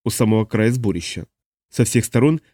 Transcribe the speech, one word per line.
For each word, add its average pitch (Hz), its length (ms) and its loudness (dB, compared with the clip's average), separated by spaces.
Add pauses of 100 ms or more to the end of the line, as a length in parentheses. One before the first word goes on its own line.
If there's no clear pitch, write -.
у 117 40 -4
самого 110 360 0
края 110 260 0
сборища. 98 560 -4 (420)
Со - 140 0
всех 113 220 0
сторон 151 340 2 (140)